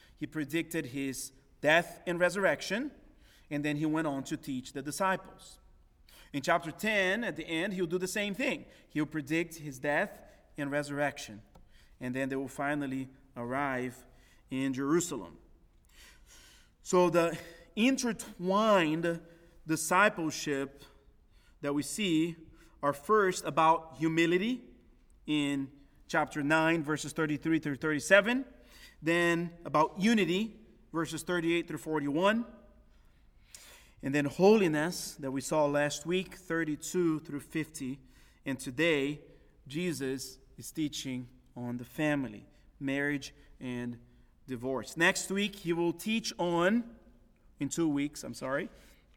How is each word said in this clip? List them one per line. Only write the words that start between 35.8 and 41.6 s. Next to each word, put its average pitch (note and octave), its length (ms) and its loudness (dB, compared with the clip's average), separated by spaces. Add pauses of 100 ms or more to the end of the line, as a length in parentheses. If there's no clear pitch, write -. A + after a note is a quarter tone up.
week, F#3 300 -2
thirty-two E3 840 -2
through C#3+ 220 -8
fifty, C#3+ 580 -6 (460)
and C3+ 120 -4
today D3 640 0 (480)
Jesus C#3 720 -4 (200)
is - 140 -14
teaching C3 560 -6 (300)
on B2 200 -6